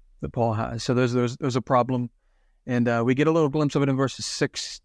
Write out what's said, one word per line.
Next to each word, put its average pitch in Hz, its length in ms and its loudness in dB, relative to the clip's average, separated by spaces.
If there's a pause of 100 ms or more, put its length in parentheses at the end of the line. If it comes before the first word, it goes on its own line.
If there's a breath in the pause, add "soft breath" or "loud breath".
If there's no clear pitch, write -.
(200)
that 143 120 -8
Paul 117 220 0
has. 117 300 -4
So 127 100 0
there's, 123 180 2
there's, 123 260 0
there's 131 180 -2
a 120 60 0
problem. 123 460 0 (580)
And, 120 220 0
uh, 117 160 2
we 127 100 4
get 147 120 2
a 160 60 4
little 160 160 2
glimpse 147 260 0
of 143 80 2
it 139 60 2
in 135 80 0
verses 131 300 -2
six - 580 -6